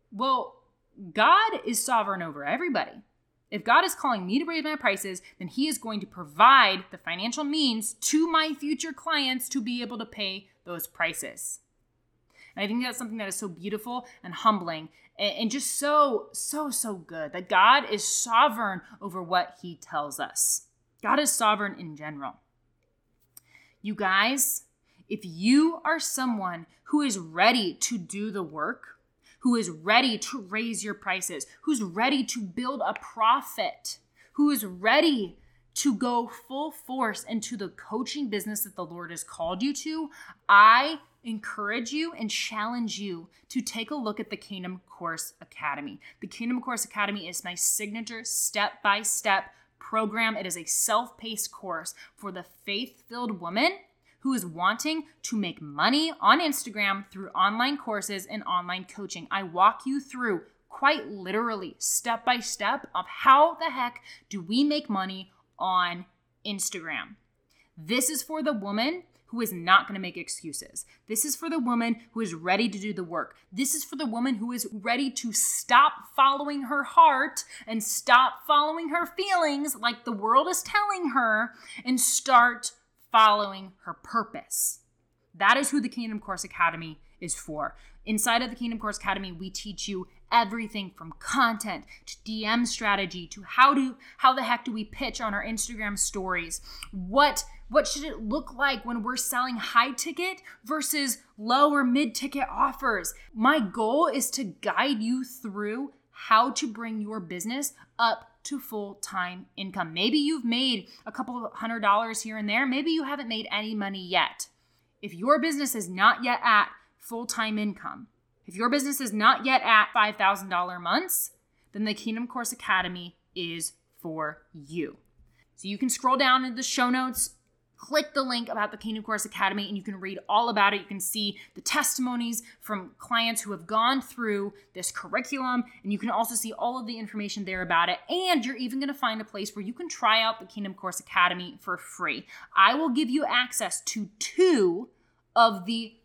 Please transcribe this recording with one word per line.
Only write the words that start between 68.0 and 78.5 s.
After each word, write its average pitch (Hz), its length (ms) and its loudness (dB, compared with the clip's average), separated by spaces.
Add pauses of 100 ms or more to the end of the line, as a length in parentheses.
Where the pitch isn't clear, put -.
is 302 120 -4
for 311 220 -6
the 294 100 0
woman 226 500 -4 (240)
who 233 140 -6
is 214 120 -2
not 180 340 4
gonna 196 120 -8
make 175 180 -8
excuses. - 680 -12 (220)
This 220 160 -2
is 294 120 -2
for 330 140 -6
the 320 100 0
woman 233 380 0 (160)
who 226 80 -4
is 180 120 -2
ready 185 360 2
to 202 100 -6
do 208 140 -4
the 180 100 -8
work. 165 320 -8 (160)
This 262 240 -2
is 302 80 -4
for - 120 -12
the 294 120 -4
woman 240 280 0
who 226 160 -4
is 247 200 -6
ready 240 400 -2
to 226 220 -6
stop - 600 6 (220)
following 277 480 2
her 277 200 -2
heart 302 600 6 (240)
and 220 160 -4
stop - 640 4
following 302 420 2